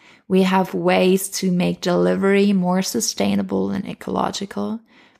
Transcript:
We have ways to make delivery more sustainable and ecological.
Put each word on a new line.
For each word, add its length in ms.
We 140
have 320
ways 540
to 100
make 300
delivery 720
more 300
sustainable 880
and 160
ecological. 920